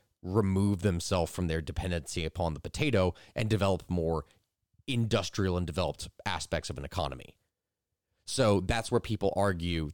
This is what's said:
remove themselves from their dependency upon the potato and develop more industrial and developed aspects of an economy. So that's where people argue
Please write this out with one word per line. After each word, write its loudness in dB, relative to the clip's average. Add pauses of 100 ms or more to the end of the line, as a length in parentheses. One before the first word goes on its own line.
(200)
remove 2
themselves 0
from -2
their 0
dependency -4
upon -2
the -8
potato 2 (220)
and -2
develop 2
more 0 (640)
industrial 0
and 0
developed -4 (180)
aspects -4
of -8
an -8
economy. -6 (920)
So 4
that's -2
where 4
people 0
argue 0